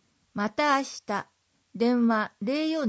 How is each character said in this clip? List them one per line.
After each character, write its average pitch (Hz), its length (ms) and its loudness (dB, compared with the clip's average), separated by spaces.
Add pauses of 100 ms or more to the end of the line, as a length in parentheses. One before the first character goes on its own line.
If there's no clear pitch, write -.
(340)
ま 208 160 -2
た 285 280 0
明 277 60 -2 (240)
日。 202 200 -6 (480)
電 233 320 2
話、 220 340 0
零 294 280 -2
四 320 200 -2